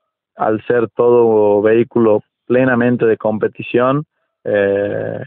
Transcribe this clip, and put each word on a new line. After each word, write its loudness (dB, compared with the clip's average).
al -4
ser 0
todo 2
vehículo 0
plenamente 0
de 2
competición, -4
eh, -4